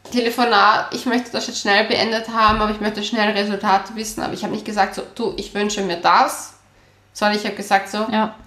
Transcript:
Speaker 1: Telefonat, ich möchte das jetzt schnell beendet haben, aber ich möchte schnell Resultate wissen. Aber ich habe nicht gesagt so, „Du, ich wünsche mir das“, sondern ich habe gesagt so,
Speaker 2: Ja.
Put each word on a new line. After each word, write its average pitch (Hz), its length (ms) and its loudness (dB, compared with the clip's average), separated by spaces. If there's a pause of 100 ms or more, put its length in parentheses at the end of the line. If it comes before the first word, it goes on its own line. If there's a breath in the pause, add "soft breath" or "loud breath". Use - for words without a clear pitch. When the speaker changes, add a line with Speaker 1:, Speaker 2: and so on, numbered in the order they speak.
(120)
Speaker 1:
Telefonat, 226 840 2
ich - 120 -8
möchte 247 260 -2
das - 160 -4
jetzt - 120 -8
schnell - 260 4
beendet 226 440 0
haben, 220 320 2
aber 214 100 2
ich 214 80 -6
möchte 208 240 -4
schnell 214 280 0
Resultate 202 640 0
wissen. 220 260 -8
Aber - 120 -4
ich 185 100 -8
habe 208 100 -4
nicht 214 120 -6
gesagt 208 300 0
so, - 60 -6 (140)
„Du, 226 200 -4
ich - 180 -8
wünsche 202 280 -2
mir 175 160 -2
das“, 190 560 2 (580 soft breath)
sondern 208 260 0
ich 208 80 -4
habe 202 100 -4
gesagt 196 340 0
so, 214 220 -4
Speaker 2:
Ja. 214 240 0 (120)